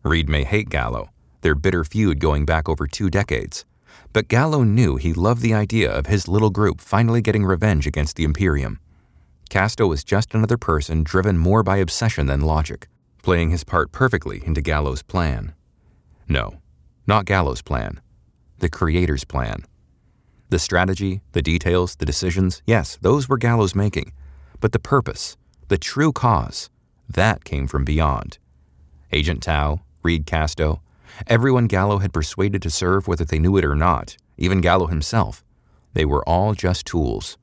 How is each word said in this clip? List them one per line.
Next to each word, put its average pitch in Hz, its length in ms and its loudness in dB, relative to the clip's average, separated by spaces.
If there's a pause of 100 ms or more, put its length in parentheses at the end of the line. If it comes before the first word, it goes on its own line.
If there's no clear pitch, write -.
Reed 78 280 0
may 73 160 0
hate - 240 0
Gallo, 58 400 -4 (320)
their 78 140 2
bitter 87 280 0
feud 85 380 0
going 76 240 2
back 80 240 0
over 76 180 -2
two 95 220 -4
decades, 71 560 -4 (460)
but 110 160 0
Gallo 143 360 2
knew 104 340 4
he 82 160 -2
loved 107 280 0
the 117 120 2
idea 104 380 2
of 73 140 -2
his 95 220 0
little 104 220 4
group 87 320 0
finally 113 400 2
getting 107 240 2
revenge 90 420 2
against 73 280 -2
the - 80 -2
Imperium. 73 560 0 (680)
Casto 104 380 2
was 78 160 -2
just 101 300 -2
another 110 240 2
person 80 460 0
driven 92 340 0
more 95 260 4
by 95 140 2
obsession 95 500 -2
than 69 140 0
logic, 78 460 -2 (360)
playing 85 280 2
his 82 120 -2
part - 280 -2
perfectly 92 540 -2
into 78 160 -2
Gallo's 73 400 -2
plan. 78 520 -4 (760)
No, 57 340 -4 (460)
not 104 180 2
Gallo's 82 360 0
plan. 52 400 -6 (580)
The 85 100 -2
Creator's 80 560 0
plan. 55 400 -6 (840)
The 87 100 2
strategy, 95 600 0 (100)
the 85 100 0
details, 87 540 0
the 80 100 -6
decisions, 92 600 -2
yes, 110 360 0
those 127 280 2
were 139 80 0
Gallo's 113 380 0
making. 98 380 -2 (460)
But 113 120 0
the - 80 0
purpose, - 580 -2 (300)
the 98 100 0
true 147 340 0
cause, - 580 0 (400)
that - 340 2
came 67 240 -4
from 67 180 -2
beyond. 76 540 0 (720)
Agent 76 320 -2
Tao, 73 380 -2 (220)
Reed 82 220 0
Casto, 78 560 -2 (460)
everyone 120 400 2
Gallo 101 320 2
had 98 120 -2
persuaded 95 500 -2
to 87 80 -4
serve 92 380 0
whether 87 160 -2
they 78 160 -2
knew 90 160 4
it 92 80 4
or 71 120 0
not, 76 420 0 (200)
even 90 220 2
Gallo 87 280 4
himself, 78 580 -2 (480)
they 80 100 0
were 71 240 0
all 95 260 0
just 92 320 -2
tools. 62 580 -4